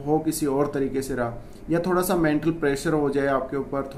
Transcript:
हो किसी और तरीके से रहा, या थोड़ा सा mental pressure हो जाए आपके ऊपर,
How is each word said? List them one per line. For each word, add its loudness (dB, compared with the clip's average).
हो 4
किसी -2
और 2
तरीके 0
से -6
रहा, -2
या 2
थोड़ा 2
सा 0
mental 2
pressure 0
हो 2
जाए 2
आपके 0
ऊपर, -4